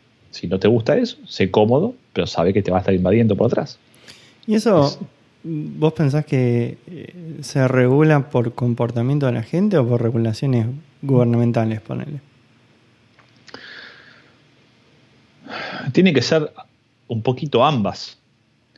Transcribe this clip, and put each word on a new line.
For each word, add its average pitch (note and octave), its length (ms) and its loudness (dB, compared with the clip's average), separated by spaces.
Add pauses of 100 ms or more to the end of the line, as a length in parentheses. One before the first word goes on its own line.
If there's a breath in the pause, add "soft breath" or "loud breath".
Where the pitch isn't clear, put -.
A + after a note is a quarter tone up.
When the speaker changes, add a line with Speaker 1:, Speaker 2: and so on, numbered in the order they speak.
(300)
Speaker 1:
si - 160 -12
no F#2 120 -2
te G#2 100 2
gusta A#2 280 2
eso, A#3+ 200 -2 (100)
sé - 240 -2
cómodo, B2+ 440 2 (180)
pero F2 140 -2
sabe E2+ 260 0
que G2+ 100 2
te F2+ 80 -2
va F#2 60 2
a F2+ 40 2
estar F#2+ 140 0
invadiendo G2+ 400 2
por G#2+ 120 -2
atrás. - 320 -4 (680 loud breath)
Speaker 2:
Y G#3+ 80 0
eso, G3+ 320 4
Speaker 1:
Es - 120 -4 (500)
Speaker 2:
¿Vos D#3 440 -2
pensás D3 340 0
que, B2 500 0 (120)
eh, E3 520 -16
se C3+ 280 0
regula C3+ 640 4
por A#2+ 240 0
comportamiento B2 720 -2
de B2 60 0
la A#2 120 -4
gente F#3 340 0
o A#2+ 80 4
por A#2+ 160 0
regulaciones A2+ 640 0 (360)
gubernamentales, A#2+ 760 2
ponele? C3+ 400 -10 (3750 loud breath)
Speaker 1:
Tiene F3+ 200 4
que C3 100 2
ser D#3+ 300 0 (540)
un A2+ 160 -6
poquito B2+ 420 0
ambas. B2 540 -2 (600)